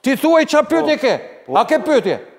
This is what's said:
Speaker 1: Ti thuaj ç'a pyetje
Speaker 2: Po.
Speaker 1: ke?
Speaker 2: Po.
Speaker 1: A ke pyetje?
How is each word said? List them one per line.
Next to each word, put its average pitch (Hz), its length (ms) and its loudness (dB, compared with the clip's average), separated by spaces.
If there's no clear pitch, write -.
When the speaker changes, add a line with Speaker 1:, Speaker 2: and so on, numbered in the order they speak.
Speaker 1:
Ti 262 160 0
thuaj 320 240 4
ç'a 302 240 2
pyetje 302 300 0
Speaker 2:
Po. - 20 -10
Speaker 1:
ke? 240 120 0
Speaker 2:
Po. 127 100 -8
Speaker 1:
A 220 80 4
ke 311 160 0
pyetje? 202 380 0